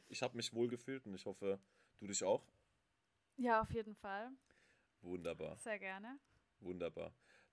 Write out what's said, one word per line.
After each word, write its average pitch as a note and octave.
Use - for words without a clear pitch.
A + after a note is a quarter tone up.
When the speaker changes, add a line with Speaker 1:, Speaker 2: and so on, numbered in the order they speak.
Speaker 1:
ich -
hab B2
mich A#2
wohlgefühlt B2
und G2+
ich F#2
hoffe, G2
du G2+
dich G2
auch. G#2+
Speaker 2:
Ja, A#3
auf A3
jeden A3
Fall. G#3
Speaker 1:
Wunderbar. E2
Speaker 2:
Sehr G#3+
gerne. G3
Speaker 1:
Wunderbar. E2+